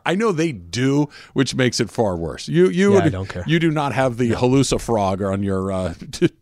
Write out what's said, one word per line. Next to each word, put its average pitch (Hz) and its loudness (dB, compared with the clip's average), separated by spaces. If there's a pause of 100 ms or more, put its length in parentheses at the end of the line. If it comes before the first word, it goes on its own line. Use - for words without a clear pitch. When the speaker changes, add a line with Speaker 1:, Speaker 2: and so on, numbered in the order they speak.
Speaker 1:
I 160 0
know 220 0
they 160 -2
do, 123 0 (240)
which 135 0
makes 127 0
it 107 -2
far 104 -2
worse. 82 -6
You, 170 4
you 190 2
Speaker 2:
Yeah, 202 6
Speaker 1:
would, 185 4
Speaker 2:
I 160 2
don't 95 -6
care. 90 -10
Speaker 1:
you 156 2
do 165 2
not 147 -2
have 131 0
the 120 0
Halusa 127 2
frog 98 0
on 98 -2
your, 95 -2
uh, 92 -4 (100)
<laughs> - -16
t-, - 2 (120)